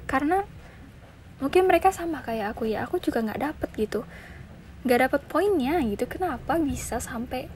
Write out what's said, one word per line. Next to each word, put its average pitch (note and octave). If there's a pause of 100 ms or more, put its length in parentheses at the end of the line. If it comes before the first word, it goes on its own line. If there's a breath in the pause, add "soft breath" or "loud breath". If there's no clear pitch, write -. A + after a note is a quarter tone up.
Karena D#4 (960 loud breath)
mungkin F4+
mereka F#4
sama E4
kayak A3
aku A3+
ya, A3
aku F4+
juga A#3+
nggak G#3
dapet D4 (180)
gitu, G#3+ (800 loud breath)
nggak B3+
dapet C#4
poinnya E4
gitu, G#3+
kenapa E4
bisa -
sampai B3+